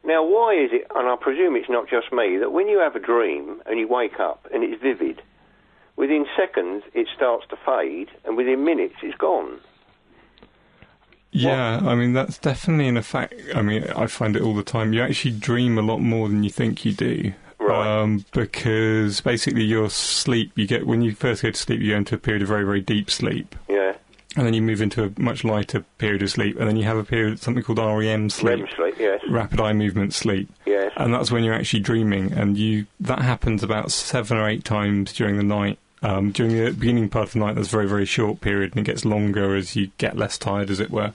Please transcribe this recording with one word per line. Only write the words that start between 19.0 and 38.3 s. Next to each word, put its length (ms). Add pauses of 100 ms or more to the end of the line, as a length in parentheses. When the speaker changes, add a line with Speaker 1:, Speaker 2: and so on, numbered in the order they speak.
Speaker 2:
basically 420
your 280
sleep, 680
you 100
get, 220
when 140
you 120
first 280
go 100
to 40
sleep, 240
you 120
go 60
into 180
a 20
period 240
of 60
very, 160
very 160
deep 320
sleep. 420 (140)
Speaker 1:
Yeah. 240 (440)
Speaker 2:
And 100
then 80
you 80
move 180
into 240
a 160
much 240
lighter 360 (180)
period 240
of 80
sleep, 280
and 100
then 80
you 80
have 120
a 80
period, 360
something 220
called 180
R 220
E 60
M 220
sleep. 300
Speaker 1:
rem 160
sleep, 220
yes. 300
Speaker 2:
Rapid 320
eye 120
movement 420
sleep. 340 (180)
Speaker 1:
Yes. 300
Speaker 2:
And 180
that's 160
when 140
you're 100
actually 260
dreaming, 520
and 240
you, 300 (140)
that 200
happens 420
about 300
seven 440
or 120
eight 160
times 480
during 240
the 80
night. 340 (240)
Um, 280
during 260
the 160
beginning 380
part 160
of 80
the 60
night, 160
that's 120
a 40
very, 160
very 180
short 340